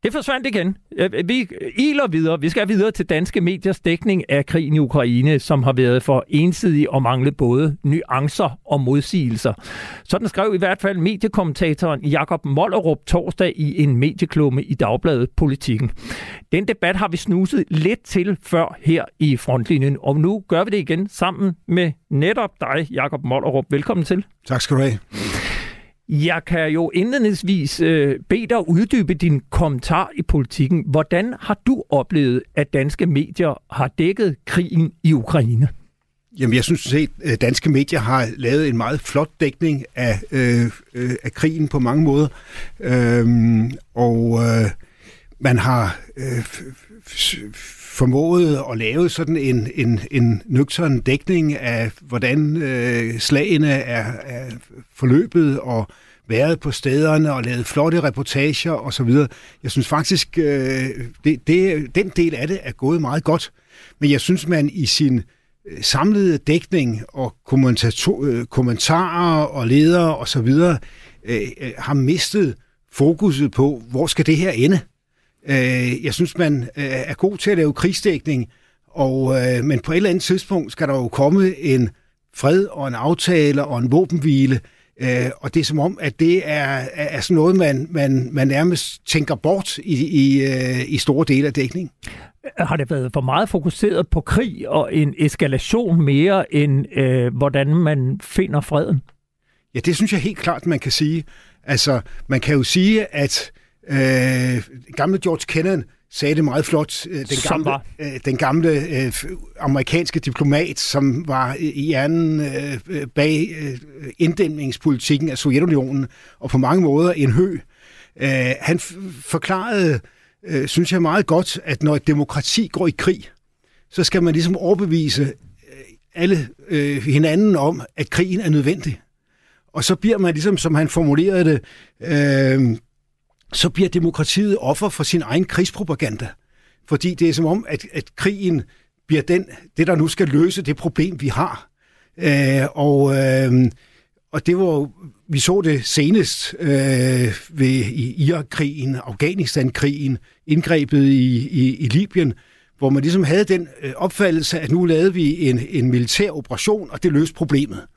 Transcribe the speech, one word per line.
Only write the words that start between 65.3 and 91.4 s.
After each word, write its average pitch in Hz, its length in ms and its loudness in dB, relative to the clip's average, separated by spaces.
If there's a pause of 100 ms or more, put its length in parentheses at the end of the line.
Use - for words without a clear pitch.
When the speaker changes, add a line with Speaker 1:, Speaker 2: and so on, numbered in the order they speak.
Speaker 2:
øh, 78 100 -16
samlede 180 560 2
dækning 143 720 0
og - 280 -8 (100)
kommentato-, 131 800 2
øh, 120 200 -2
kommentarer 160 1000 0
og 127 220 -4
ledere 160 480 4
og 117 120 -8
så 135 140 -2
videre, 147 360 4 (480)
øh, 110 160 -4 (200)
øh, 127 160 -10
har - 160 -6
mistet 143 640 0 (360)
fokuset 147 600 2
på, 139 380 0
hvor 131 180 -2
skal - 180 0
det 156 120 2
her 180 140 0
ende? 143 280 4 (720)
Øh, 127 560 0
jeg 107 80 -2
synes, - 240 -2
man, 147 260 0
øh, 143 220 -8
er 131 280 -6
god 190 240 0
til 208 140 0
at 190 60 2
lave 151 160 2
krigsdækning, 156 760 -2 (380)
og, 131 540 0
øh, 123 220 0
men 139 160 0
på - 120 -6
et 160 40 0
eller 196 140 2
andet 180 140 0
tidspunkt 180 480 -2
skal 160 160 -4
der 139 60 0
jo 127 140 -2
komme 180 520 2
en 131 300 2 (460)
fred 175 300 2
og 139 220 -8
en 123 80 -8
aftale 147 720 2
og 131 140 -4
en 120 120 0
våbenhvile, 139 680 2 (420)
øh, 123 240 0 (120)
og - 160 -10
det 170 60 2
er 156 40 -2
som 156 160 -2
om, 175 220 -2
at 147 180 -6
det 175 260 4
er, 151 180 -2
er, 135 300 -4
er 151 280 -6
sådan - 140 0
noget, 170 200 4
man, 147 360 2
man, 135 400 0
man 139 160 2
nærmest 151 600 0
tænker 151 280 0
bort 180 420 -2
i, 151 300 -2
i, 139 360 4
øh, 131 440 -2
i 147 100 -4
store 147 300 0
dele 139 200 2